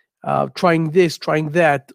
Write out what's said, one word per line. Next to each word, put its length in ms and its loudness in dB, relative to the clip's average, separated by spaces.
uh, 300 -2
trying 360 0
this, 260 2
trying 340 -4
that, 440 0